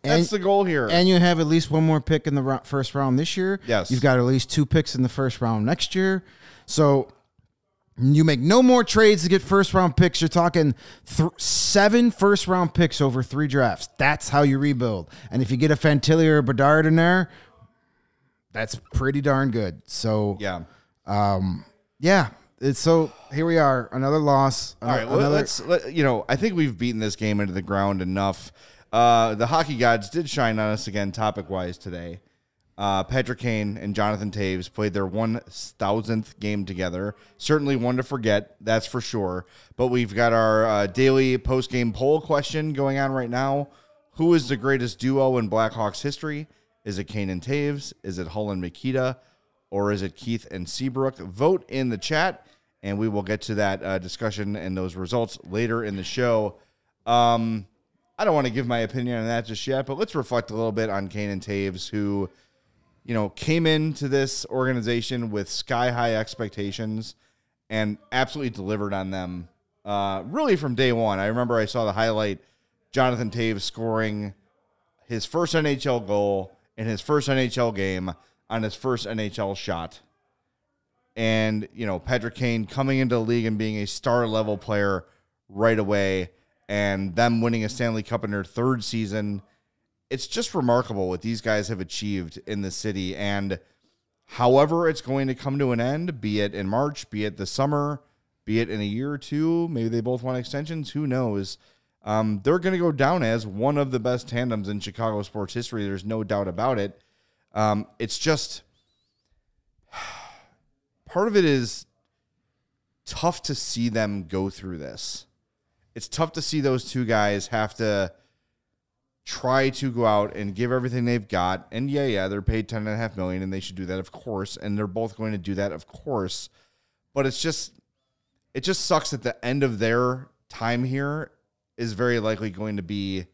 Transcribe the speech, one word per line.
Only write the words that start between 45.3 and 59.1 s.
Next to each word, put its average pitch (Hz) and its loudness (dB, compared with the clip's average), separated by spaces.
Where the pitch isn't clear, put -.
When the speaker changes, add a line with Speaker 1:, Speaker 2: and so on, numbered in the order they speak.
Speaker 1:
in 110 0
Blackhawks 110 0
history? 147 -8
Is 98 -6
it 98 -6
Kane 101 -4
and 87 -6
Toews? 143 -4
Is 90 -8
it 82 -6
Hull 104 -6
and 92 -4
Mikita? 127 -4
Or 101 0
is 98 -2
it 92 -6
Keith 117 -6
and 90 -8
Seabrook? 131 -4
Vote 120 0
in 131 -2
the 113 -2
chat, 160 -2
and 101 -4
we 113 0
will 104 -2
get 104 -4
to 110 -6
that, 98 0
uh, 95 -2
discussion 101 -6
and 92 -6
those 92 -6
results 98 -4
later 113 -2
in 101 -6
the 90 -8
show. 113 0
Um, 117 2
I - 0
don't 175 4
wanna 131 0
give 120 -4
my 120 0
opinion 120 -4